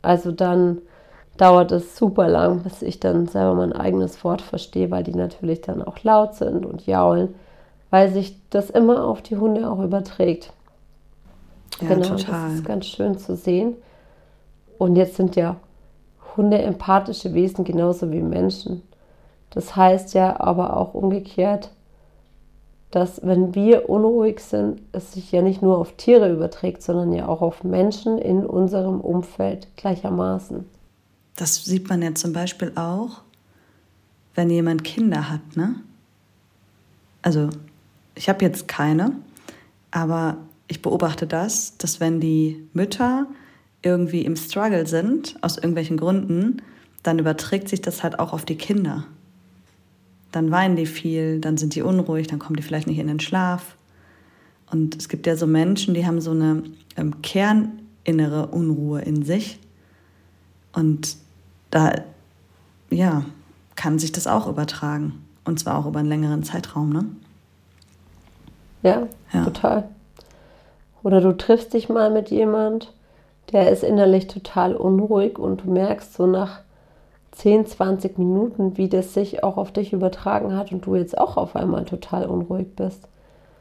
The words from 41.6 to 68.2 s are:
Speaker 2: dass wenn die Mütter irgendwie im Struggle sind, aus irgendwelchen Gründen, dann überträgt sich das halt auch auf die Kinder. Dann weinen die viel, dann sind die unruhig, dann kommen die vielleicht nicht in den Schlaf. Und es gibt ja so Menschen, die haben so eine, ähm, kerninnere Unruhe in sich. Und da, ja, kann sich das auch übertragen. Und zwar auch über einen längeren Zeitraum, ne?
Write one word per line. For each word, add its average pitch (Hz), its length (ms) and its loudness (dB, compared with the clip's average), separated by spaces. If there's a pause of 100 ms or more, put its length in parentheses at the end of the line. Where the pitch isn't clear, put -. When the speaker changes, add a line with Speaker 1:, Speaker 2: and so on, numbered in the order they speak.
Speaker 2:
dass - 220 -6
wenn 165 200 0
die 156 540 0
Mütter 247 540 0 (540)
irgendwie 175 420 0
im 165 120 -2
Struggle 190 500 -2
sind, 196 560 -2
aus - 160 -4
irgendwelchen 165 400 -2
Gründen, 190 640 0 (400)
dann 165 180 0
überträgt 160 500 -2
sich 196 120 -4
das - 220 -6
halt 165 160 -4
auch 165 140 -4
auf 160 120 -8
die 160 120 -4
Kinder. 160 480 -2 (1300)
Dann 160 200 0
weinen 180 240 4
die 165 100 0
viel, 160 540 -4
dann 156 180 -2
sind 156 180 -4
die - 60 -4
unruhig, 165 460 0
dann 147 120 -6
kommen 156 160 -6
die 147 80 -4
vielleicht 156 240 -6
nicht 156 120 -2
in 151 80 -4
den 151 120 -4
Schlaf. 180 560 -4 (960)
Und 156 240 0
es - 140 -12
gibt - 180 -6
ja 165 80 2
so 165 120 -2
Menschen, 175 460 2
die 170 140 0
haben 165 140 0
so 160 100 -4
eine, 156 320 0 (340)
ähm, 151 240 -4
kerninnere 175 1300 0
Unruhe 147 540 -2
in 151 220 -2
sich. 185 360 -4 (1120)
Und 156 460 -2 (520)
da, 156 240 2 (960)
ja, 165 360 2 (500)
kann 156 240 -2
sich 156 120 -6
das - 160 -6
auch 214 200 0
übertragen. 147 800 -6 (180)
Und 160 160 -4
zwar - 180 -4
auch 147 80 -2
über 151 140 -4
einen 151 100 0
längeren 151 340 -2
Zeitraum, 151 500 -6
ne? 175 120 -2 (1800)